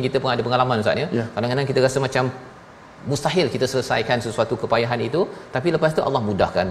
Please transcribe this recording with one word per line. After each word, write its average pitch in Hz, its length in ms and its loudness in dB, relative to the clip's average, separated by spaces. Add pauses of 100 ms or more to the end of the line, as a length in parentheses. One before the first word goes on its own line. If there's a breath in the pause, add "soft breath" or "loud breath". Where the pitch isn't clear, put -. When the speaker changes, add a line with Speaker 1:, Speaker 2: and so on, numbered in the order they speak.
Speaker 1:
kita 127 160 0
pun 131 100 0
ada 120 140 0
pengalaman, 123 360 2
Ustaz, 107 200 2
ya. 165 40 -4 (120)
Speaker 2:
Ya. 113 60 -2 (100)
Speaker 1:
Kadang-kadang 127 360 -2
kita 131 140 2
rasa 131 120 2 (100)
macam 127 180 0 (880)
mustahil 151 440 0
kita 127 160 0
selesaikan 123 540 0
sesuatu 113 360 0
kepayahan 117 460 0
itu, 147 140 0 (340 loud breath)
tapi 135 200 0
lepas 156 220 2
tu - 120 0
Allah 135 200 0
mudahkan, 90 420 0